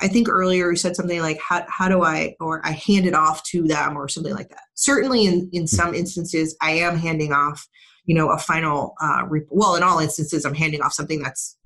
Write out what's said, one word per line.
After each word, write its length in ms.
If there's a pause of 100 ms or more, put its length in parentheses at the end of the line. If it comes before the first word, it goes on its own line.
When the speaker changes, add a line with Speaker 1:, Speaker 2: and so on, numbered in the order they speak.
Speaker 1:
I 80
think 200
earlier 420
you 60
said 200
something 240
like, 200
"How, 280
how 200
do 140
I," 380
or, 260
"I 60
hand 340
it 80
off 360
to 120
them," 340
or 120
something 260
like 140
that. 140 (120)
Certainly 520
in, 260
in 120
Speaker 2:
Mm. 40
Speaker 1:
some 260
instances, 680
I 120
am 240
handing 360
off, 360 (360)
you 120
know, 140
a 80
final, 640
uh, 280
rep-, 220
well, 260
in 80
all 160
instances, 440
I'm 100
handing 280
off 100
something 300
that's, 420